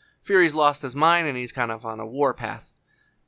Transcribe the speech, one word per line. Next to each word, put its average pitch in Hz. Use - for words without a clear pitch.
Fury's 175
lost 147
his 127
mind 165
and 135
he's 123
kind 120
of 113
on 110
a 110
warpath. 117